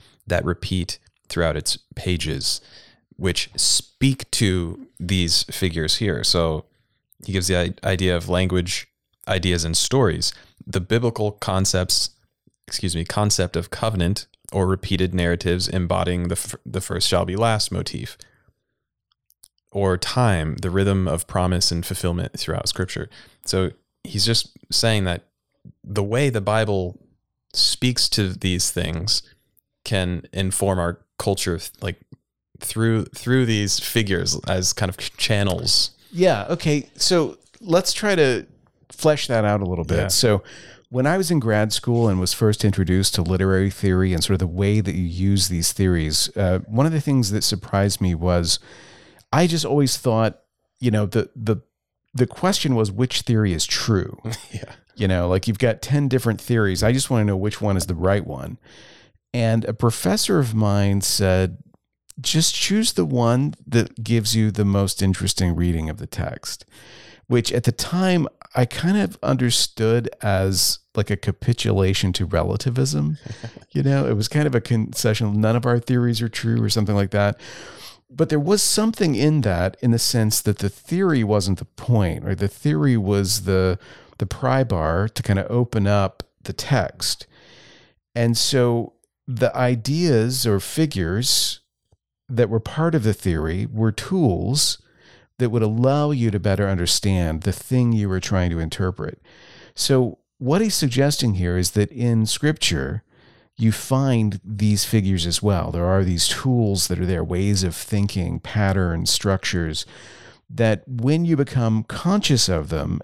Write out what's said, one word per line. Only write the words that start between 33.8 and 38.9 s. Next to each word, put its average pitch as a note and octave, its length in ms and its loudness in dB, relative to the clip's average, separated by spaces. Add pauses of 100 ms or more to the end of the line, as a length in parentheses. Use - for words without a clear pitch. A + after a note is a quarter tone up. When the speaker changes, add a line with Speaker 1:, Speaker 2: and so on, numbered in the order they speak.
Speaker 1:
figures F#2+ 640 -2
as F#2 280 0
kind F#2+ 160 -2
of - 80 -10
ch-, - 180 -10
channels. - 760 0 (180)
Speaker 2:
Yeah. E3 400 2
Okay. D3+ 460 -2
So D#3+ 420 0 (240)
let's F#3 320 0
try G#3 200 0
to C3 320 2 (440)